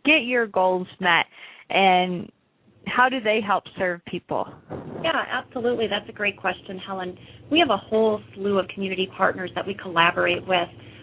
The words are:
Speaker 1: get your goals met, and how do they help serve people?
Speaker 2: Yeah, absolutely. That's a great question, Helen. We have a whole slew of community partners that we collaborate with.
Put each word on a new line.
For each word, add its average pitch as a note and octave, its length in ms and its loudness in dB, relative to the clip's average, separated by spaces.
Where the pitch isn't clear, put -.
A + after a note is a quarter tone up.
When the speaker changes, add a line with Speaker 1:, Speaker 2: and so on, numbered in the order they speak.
Speaker 1:
get C#4+ 200 4
your A#3+ 220 0
goals F#3 400 2
met, E3+ 260 4
and F3+ 600 2
how B3 220 4
do B3+ 120 -4
they G#3+ 260 2
help F#3+ 180 0
serve F3+ 280 -2
people? D#3 400 -4
Speaker 2:
Yeah, D#4 280 -2
absolutely. A#3+ 580 -2
That's G3+ 200 -6
a A3 40 -14
great G3+ 240 -4
question, F#3 420 -6
Helen. F#3 380 -10
We D4+ 100 4
have D4 100 4
a G3+ 60 2
whole A3 440 2
slew G3 240 0
of F#3 100 0
community F#3+ 480 -4
partners F#3 380 0
that F#3 120 -4
we G3 80 -6
collaborate F3 720 0
with. F3+ 220 0